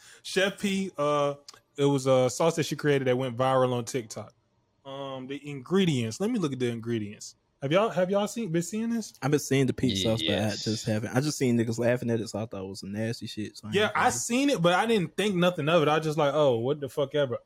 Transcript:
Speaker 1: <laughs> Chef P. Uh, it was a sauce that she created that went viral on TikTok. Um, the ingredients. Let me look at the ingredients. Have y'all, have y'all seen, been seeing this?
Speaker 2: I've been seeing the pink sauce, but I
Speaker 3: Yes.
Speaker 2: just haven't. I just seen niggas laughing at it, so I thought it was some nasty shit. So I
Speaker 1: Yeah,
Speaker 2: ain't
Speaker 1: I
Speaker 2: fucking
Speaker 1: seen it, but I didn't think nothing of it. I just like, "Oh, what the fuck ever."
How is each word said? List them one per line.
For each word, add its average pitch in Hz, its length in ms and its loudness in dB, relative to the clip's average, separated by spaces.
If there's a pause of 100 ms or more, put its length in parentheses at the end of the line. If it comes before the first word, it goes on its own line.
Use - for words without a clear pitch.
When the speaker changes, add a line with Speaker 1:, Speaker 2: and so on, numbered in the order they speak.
Speaker 1:
<laughs> - 180 -20
Chef 190 380 -2
P. 190 360 -2
Uh, 143 380 0 (420)
it 143 100 2
was 139 200 2
a 127 240 4
sauce 165 260 2
that 147 100 0
she 156 100 -4
created 139 320 2
that 123 100 4
went 127 180 -4
viral 131 360 4
on 120 120 -2
TikTok. 110 480 -8 (520)
Um, 135 420 -10
the 139 220 -10
ingredients. 143 720 0
Let 208 100 -2
me 247 80 -2
look 151 140 -2
at 127 80 -6
the 123 80 0
ingredients. 113 680 -6 (280)
Have 139 80 -2
y'all, 202 200 4
have 180 200 0
y'all 202 160 2
seen, 208 240 -6
been 170 120 0
seeing 220 280 -4
this? 233 320 -4
Speaker 2:
I've - 80 0
been 151 80 4
seeing 135 280 2
the 117 60 2
pink 123 240 0
sauce, 110 240 0
but - 140 0
I - 40 0
Speaker 3:
Yes. 104 260 -2
Speaker 2:
just 110 200 -2
haven't. 110 320 -2
I 127 40 2
just 151 180 -2
seen 123 180 2
niggas 113 220 0
laughing 120 320 2
at 113 100 2
it, 101 80 -8
so 101 120 -6
I 113 60 -6
thought 98 180 -10
it 95 40 -8
was 95 120 -12
some 98 120 -10
nasty 110 360 -6
shit. - 280 -10
So 104 120 -16
I - 40 -10
Speaker 1:
Yeah, 208 120 2
Speaker 2:
ain't - 120 -2
Speaker 1:
I 165 100 2
Speaker 2:
fucking 240 120 0
Speaker 1:
seen 269 320 0
it, 214 100 0
but 175 140 4
I 190 100 2
didn't 214 320 0
think 190 200 0
nothing 175 320 0
of 170 120 6
it. 143 80 4
I 156 120 4
just 156 180 -2
like, 143 160 4
"Oh, 143 240 4
what 135 220 -2
the 139 80 -6
fuck 139 260 -4
ever." 139 320 0